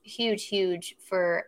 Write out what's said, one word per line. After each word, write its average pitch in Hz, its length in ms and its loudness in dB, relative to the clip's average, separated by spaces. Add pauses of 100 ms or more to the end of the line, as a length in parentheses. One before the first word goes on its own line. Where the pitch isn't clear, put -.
huge, 220 440 -2
huge 185 520 0
for 175 480 0